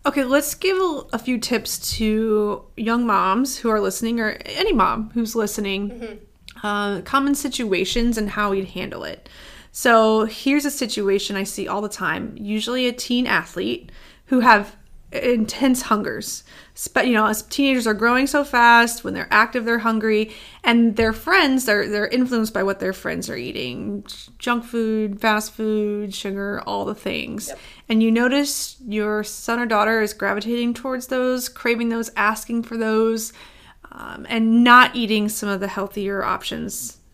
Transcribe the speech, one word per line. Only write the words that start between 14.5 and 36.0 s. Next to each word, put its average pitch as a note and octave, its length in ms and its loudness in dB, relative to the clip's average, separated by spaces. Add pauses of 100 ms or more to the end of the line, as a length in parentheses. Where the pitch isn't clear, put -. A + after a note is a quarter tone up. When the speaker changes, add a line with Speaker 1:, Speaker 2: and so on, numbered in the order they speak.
Speaker 1:
intense B3 720 0
hungers. - 640 -4 (300)
Spe-, - 300 -2
you B3 100 2
know, G#3+ 120 4
as G#3+ 160 0
teenagers C4 440 0
are G#3+ 80 2
growing A#3+ 320 2
so C#4+ 180 2
fast, A#3 600 6
when F#3 100 -6
they're F3+ 160 -6
active, A3+ 340 2
they're A#3 140 0
hungry, A3 560 0 (280)
and A#3 340 4
their A3+ 160 2
friends, C4+ 520 2
they're, G#3 240 2
they're G#3 200 0
influenced A#3+ 440 0
by F#3+ 100 -2
what G3 180 -2
their F#3+ 120 -2
friends E3+ 380 -8
are - 60 -6
eating. B2+ 680 -8 (340)
Junk A#3+ 260 -2
food, A3 560 -2
fast G#3+ 340 0
food, G#3 600 -2
sugar, G3 520 -6
all G3+ 180 -4
the G#3 100 -4
things. - 540 -8
Speaker 2:
Yep. - 100 -14 (300)
Speaker 1:
And A3 140 4
you A3+ 80 4
notice B3+ 680 2 (100)
your G#3+ 380 -2
son A#3 360 -4
or A#3+ 60 0
daughter A3 360 2
is G#3+ 100 -2
gravitating A#3 600 -2
towards B3+ 320 -6
those, B3+ 420 -2
craving A#3 400 -2
those, A3+ 280 -2
asking A3 480 -2
for A#3 120 -10
those, A3 560 0 (600)
um, - 360 -14
and A3+ 340 4
not B3 320 8
eating G#3+ 360 0
some G#3+ 180 -6
of G3 120 -2
the G3 80 -4
healthier G3 540 -4